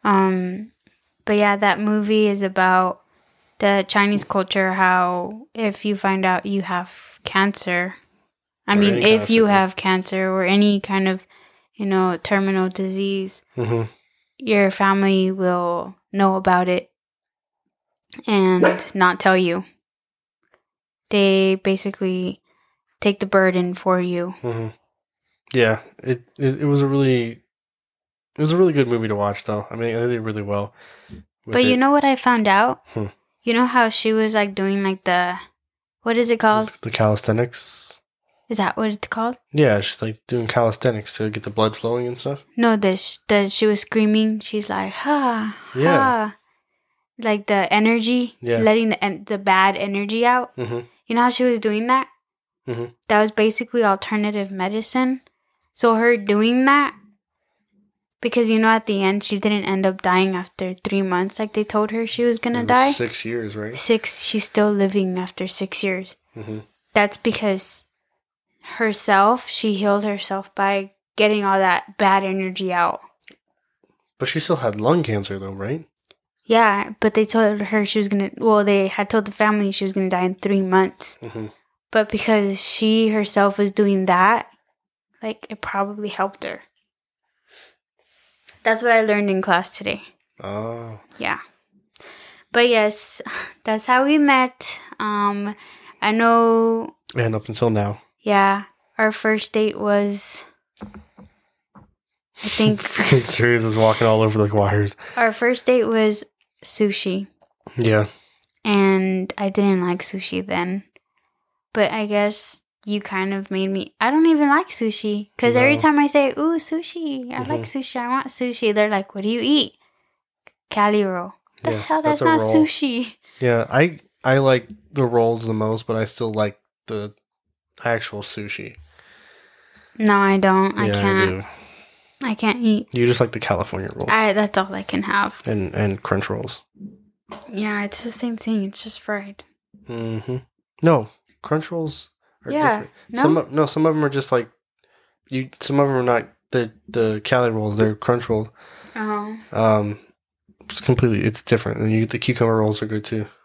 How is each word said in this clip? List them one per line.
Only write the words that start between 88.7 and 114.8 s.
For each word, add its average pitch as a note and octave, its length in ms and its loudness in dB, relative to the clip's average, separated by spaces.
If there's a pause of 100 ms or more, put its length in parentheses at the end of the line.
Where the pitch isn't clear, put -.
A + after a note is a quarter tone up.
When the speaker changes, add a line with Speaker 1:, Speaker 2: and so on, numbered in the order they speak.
Speaker 1:
what A#3+ 100 2
I A3+ 100 4
learned G#3 280 0
in F#3+ 120 0
class F3+ 340 -2
today. - 260 -6 (400)
Speaker 2:
Oh. A2+ 580 -10 (180)
Speaker 1:
Yeah. - 200 -6 (1120)
But A#3+ 160 2
yes, G#3+ 520 0 (220)
<laughs> - 220 -18
that's A3 220 -4
how B3+ 180 2
we D4+ 140 4
met. C4 600 2 (200)
Um, G#3 560 -2 (460)
I G#3+ 120 0
know. A3+ 840 2 (200)
Speaker 2:
And A#2 180 0
up G#2+ 140 -6
until A2+ 220 0
now. G#2 300 -2 (220)
Speaker 1:
Yeah. G3 420 2 (320)
Our A3 160 2
first G#3+ 400 -2
date G#3+ 260 0
was, G3+ 640 -2 (2000)
I G#3 60 -6
think G#3+ 320 2
Speaker 2:
<laughs> - 20 -10
Freaking - 400 2
Sirius A#2+ 420 2
is A2 120 0
walking A2 300 4
all A2 160 4
over G#2+ 240 2
the G2+ 80 -2
wires. G2+ 420 2 (200)
Speaker 1:
Our A#3 160 2
first B3 340 -2
date B3+ 180 4
was A3 400 0 (380)
sushi. G3 640 -2 (500)
Speaker 2:
Yeah. G#2+ 300 2 (580)
Speaker 1:
And F#3+ 720 2
I G3 140 -4
didn't G3 360 0
like F3+ 140 -2
sushi F#3 460 -6
then. F#3 380 -4 (880)
But G#3+ 180 2
I G#3+ 160 -4
guess G#3 540 -4 (260)
you G#3 140 -4
kind G3 340 -6
of G3 160 -8
made F#3+ 180 -2
me, F#3+ 320 -6
I A3+ 100 2
don't D#4+ 160 4
even D4 220 4
like D#4 200 2
sushi. G#3 680 -4